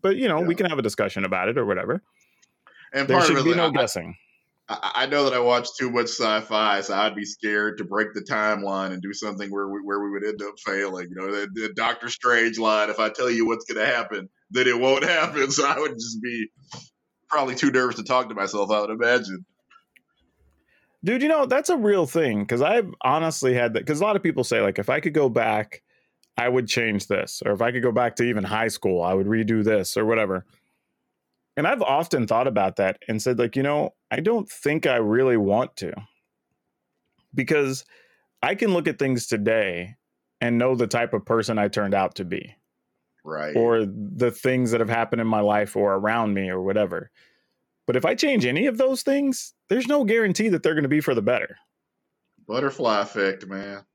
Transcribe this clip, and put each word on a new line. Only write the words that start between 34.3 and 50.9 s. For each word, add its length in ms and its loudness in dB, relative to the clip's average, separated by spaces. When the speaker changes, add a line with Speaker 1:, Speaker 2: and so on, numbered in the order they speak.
Speaker 1:
think 380 -2
I 100 2
really 400 2
want 400 0
to." 160 -8
Because 520 0
I 140 2
can 180 2
look 140 2
at 120 -2
things 280 0
today 680 0
and 160 0
know 180 2
the 120 0
type 260 -2
of 120 -2
person 320 0
I 120 2
turned 240 -2
out 220 0
to 100 -8
be. 300 -10
Speaker 2:
Right. 320 -6
Speaker 1:
Or 300 4
the 460 -2
things 400 0
that 100 2
have 80 0
happened 320 0
in 60 0
my 120 2
life 360 2
or 200 2
around 380 0
me 160 -2
or 120 -4
whatever. 480 -2
But 80 2
if 100 0
I 100 2
change 300 2
any 200 0
of 120 0
those 260 2
things, 500 0
there's 180 0
no 160 2
guarantee 460 2
that 140 2
they're 120 2
gonna 120 2
be 140 2